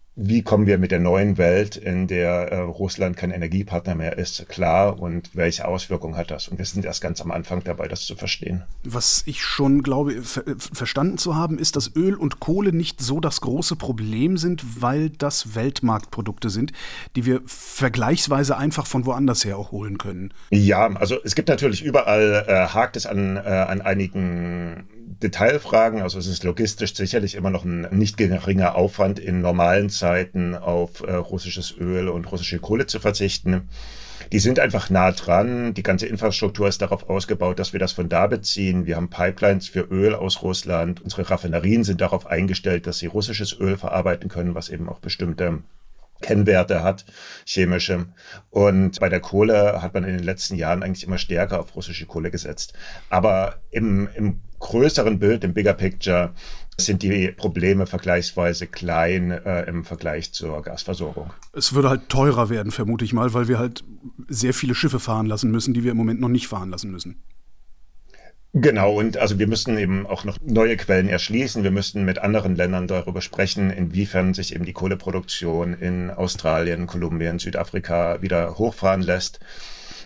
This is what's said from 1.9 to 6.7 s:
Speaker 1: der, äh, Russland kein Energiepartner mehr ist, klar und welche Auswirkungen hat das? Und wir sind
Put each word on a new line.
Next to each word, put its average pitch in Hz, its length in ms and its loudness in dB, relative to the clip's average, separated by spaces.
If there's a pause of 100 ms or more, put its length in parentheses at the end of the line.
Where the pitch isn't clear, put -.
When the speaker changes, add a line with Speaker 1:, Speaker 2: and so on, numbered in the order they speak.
Speaker 1:
der, 87 220 0
äh, 90 300 0
Russland 90 580 -2
kein 90 140 -2
Energiepartner 90 640 -2
mehr 80 220 -4
ist, - 300 -8
klar 92 500 2
und 85 380 -8
welche 85 320 0
Auswirkungen 85 480 -6
hat 85 160 -6
das? - 160 -8
Und 92 100 -8
wir 92 60 -6
sind 92 220 -6